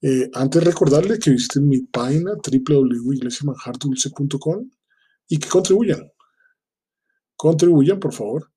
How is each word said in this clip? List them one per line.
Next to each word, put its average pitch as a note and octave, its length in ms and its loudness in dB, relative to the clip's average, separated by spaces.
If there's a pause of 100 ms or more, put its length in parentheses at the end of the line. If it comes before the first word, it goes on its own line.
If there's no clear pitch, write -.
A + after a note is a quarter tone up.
Eh, C3 320 0
antes C3+ 280 0
recordarle E3+ 560 2
que D#3+ 120 0
visiten C#3 380 2
mi C3 140 2
página D3 500 -2
w C3 320 -2
w C3+ 340 2
w B2+ 180 -4
iglesia B2 300 -6
manjar C3 320 -8
dulce C#3 320 -4
punto C#3+ 280 -6
com F#3+ 300 -6 (600)
y D#3 100 -2
que - 100 -8
contribuyan. G#3 640 0 (1300)
Contribuyan, E3 640 4
por D#3+ 120 -6
favor A#2 440 -8